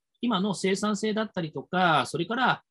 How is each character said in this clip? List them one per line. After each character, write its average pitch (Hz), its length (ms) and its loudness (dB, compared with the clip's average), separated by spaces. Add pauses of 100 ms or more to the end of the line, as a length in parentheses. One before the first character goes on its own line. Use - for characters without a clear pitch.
(220)
今 233 180 0
の 196 140 0
生 190 220 0
産 208 220 0
性 214 160 -2
だ 220 100 -2
っ 208 100 -6
た 180 80 -4
り 156 100 -6
と 135 120 -8
か、 165 440 2
そ - 100 -6
れ 170 80 -2
か 220 100 -4
ら、 240 360 0